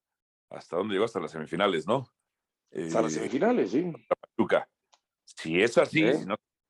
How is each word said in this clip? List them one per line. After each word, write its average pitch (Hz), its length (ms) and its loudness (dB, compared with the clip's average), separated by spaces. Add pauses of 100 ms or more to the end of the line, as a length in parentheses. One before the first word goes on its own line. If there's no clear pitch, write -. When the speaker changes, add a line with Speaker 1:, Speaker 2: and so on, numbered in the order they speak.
(500)
Speaker 1:
hasta - 260 -10
dónde 101 180 -2
llegó? 98 100 2
Hasta 117 160 -4
las 76 100 -6
semifinales, 80 560 0
¿no? 127 260 -2 (600)
Speaker 2:
Hasta 85 300 -2
las 113 100 -2
Speaker 1:
Eh, 78 40 -4
Speaker 2:
semifinales, 156 540 0
sí. 170 220 0 (440)
Speaker 1:
Pachuca. 92 320 2 (560)
Si 82 380 0
es 117 160 4
así, 147 260 4
Speaker 2:
¿Eh? 123 100 4
Speaker 1:
si 120 120 -4
no 101 100 -4
te - 60 -8 (280)